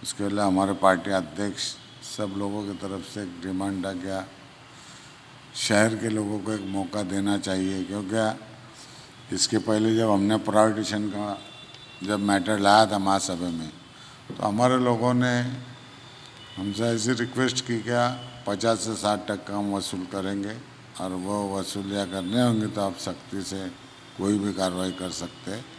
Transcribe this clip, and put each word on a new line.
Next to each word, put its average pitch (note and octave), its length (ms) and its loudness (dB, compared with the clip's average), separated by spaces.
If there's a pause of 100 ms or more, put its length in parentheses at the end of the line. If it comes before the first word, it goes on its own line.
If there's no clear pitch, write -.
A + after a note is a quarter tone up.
उसके - 260 -6
लिए G2+ 100 -2
हमारे G2 340 4
पार्टी F#2+ 380 6
अध्यक्ष, F#2+ 520 -2 (540)
सब G#2 200 -4
लोगों G2+ 260 -4
की G2+ 100 -6
तरफ F#2+ 400 -8
से G#2 80 -6
एक F2 240 -10
डिमांड F#2+ 400 -2
आ G2 60 -2
गया, F#2+ 340 -6 (1300)
शहर A2 400 4
के A2+ 140 -2
लोगों G#2+ 300 -2
को G2 120 -6
एक G#2+ 140 -4
मौका G2 380 -4
देना G2 340 0
चाहिए, F#2+ 460 -2
क्योंकि - 1500 -6
इसके - 220 2
पहले A2 380 4
जब A2+ 140 4
हमने G2+ 280 4
prioritizen G#2+ 680 4
का G2+ 340 -6 (640)
जब G2+ 160 2
matter G2+ 400 4
लाया G2+ 260 10
था G#2 140 0
महासभा F#2+ 500 0
में, D#2+ 220 -6 (680)
तो - 60 -6
हमारे A#2+ 340 4
लोगों B2 360 4
ने B2 260 4 (1160)
हमसे G2+ 260 -2
ऐसी A#2 300 2
request B2 520 0
की, A#2 140 -2
क्या A#2+ 400 0 (280)
पचास G#2+ 320 2
से A2+ 160 -2
साठ G#2 320 0
टक्का G2+ 300 -4
हम G2+ 160 -2
वसूल G2 260 -4
करेंगे G2 720 -6 (280)
और F#2 80 -4
वो G2 500 -2
वसूलियाँ G2 480 -4
करने F#2+ 340 0
होंगे A2+ 260 4
तो G#2 140 -2
आप G2 160 -2
सख्ती - 440 -8
से F#2+ 260 -8 (500)
कोई G2+ 200 2
भी G2+ 160 0
कार्रवाई F#2 380 0
कर F2+ 180 -6
सकते F2 420 -10
हैं। A2+ 140 -10 (140)